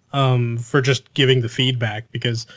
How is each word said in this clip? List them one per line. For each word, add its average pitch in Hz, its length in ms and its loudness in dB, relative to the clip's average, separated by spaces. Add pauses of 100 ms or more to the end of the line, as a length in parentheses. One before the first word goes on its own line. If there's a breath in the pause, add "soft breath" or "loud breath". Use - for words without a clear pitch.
(120)
um, 123 460 0
for 120 240 0
just 131 320 -2
giving 131 280 4
the 117 60 -4
feedback, 117 640 -4
because, 117 340 -4 (120)